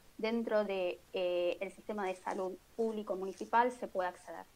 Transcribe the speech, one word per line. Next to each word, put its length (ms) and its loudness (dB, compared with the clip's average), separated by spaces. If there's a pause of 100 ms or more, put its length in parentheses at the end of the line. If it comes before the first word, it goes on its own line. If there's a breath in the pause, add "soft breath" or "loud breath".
(180)
dentro 460 2
de, 360 0 (120)
eh, 480 2
el 120 -4
sistema 340 -6
de 100 -2
salud 400 -4 (180)
público 420 -2
municipal 560 2
se 140 -8
puede 220 0
acceder. 360 -12 (120)